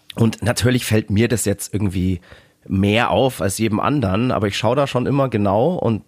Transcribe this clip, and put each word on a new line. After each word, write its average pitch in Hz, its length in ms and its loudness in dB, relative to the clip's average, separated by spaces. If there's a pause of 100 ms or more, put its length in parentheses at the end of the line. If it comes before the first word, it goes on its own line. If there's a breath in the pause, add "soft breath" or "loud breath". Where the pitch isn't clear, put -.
(160)
Und 113 260 0
natürlich 120 440 0
fällt 107 260 0
mir 110 160 2
das 113 180 -2
jetzt - 280 -4
irgendwie 92 460 -2 (480 loud breath)
mehr 101 440 2
auf 123 300 2
als 101 180 -2
jedem 110 200 0
anderen, 117 520 0
aber 101 160 0
ich 98 100 -4
schau 110 160 0
da 139 140 0
schon 123 180 -2
immer 135 240 0
genau 110 460 2
und 113 320 -2